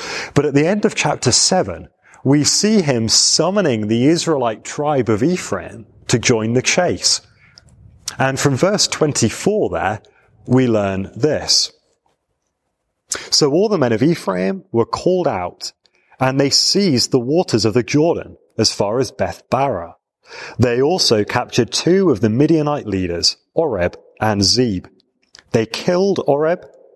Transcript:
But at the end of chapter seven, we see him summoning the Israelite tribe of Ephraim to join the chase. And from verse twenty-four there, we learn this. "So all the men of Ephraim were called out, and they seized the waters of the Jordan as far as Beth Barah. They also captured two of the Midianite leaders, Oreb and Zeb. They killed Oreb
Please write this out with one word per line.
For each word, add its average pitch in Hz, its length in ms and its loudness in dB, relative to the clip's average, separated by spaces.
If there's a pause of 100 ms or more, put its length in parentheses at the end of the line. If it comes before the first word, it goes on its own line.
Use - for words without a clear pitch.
(340)
But 143 120 2
at 139 100 -2
the 147 100 4
end 208 200 0
of - 100 0
chapter - 360 -2
seven, 98 580 0 (340)
we 143 200 4
see 214 380 2
him 120 260 0
summoning 156 800 2
the 117 200 2
Israelite 156 560 0
tribe 147 440 -2
of 107 140 0
Ephraim 107 640 -4 (220)
to 123 100 2
join 113 360 0
the 127 100 2
chase. - 580 0 (960)
And 135 220 0
from 143 160 2
verse 185 320 2
twenty-four 151 840 0
there, 87 320 -4 (460)
we 127 200 4
learn 98 480 -2
this. 117 560 -2 (1600)
"So 143 220 2
all 196 180 2
the 202 80 0
men 123 140 2
of 107 100 0
Ephraim 185 720 -2
were 117 140 2
called 180 420 -2
out, 90 460 -6 (460)
and 131 200 0
they 131 100 2
seized 165 600 0
the 135 80 2
waters 127 460 0
of 107 100 0
the 123 80 2
Jordan 143 540 -2 (200)
as 107 140 2
far 110 280 -2
as 131 120 -4
Beth - 400 -6
Barah. 120 420 -2 (640)
They 120 200 2
also 139 440 2
captured 120 480 -2
two 180 400 2
of 101 100 0
the 113 80 2
Midianite 147 560 0
leaders, 90 520 -2 (180)
Oreb 107 420 -2 (240)
and 104 220 0
Zeb. 107 420 0 (680)
They 220 120 2
killed 185 600 0
Oreb 156 380 0 (300)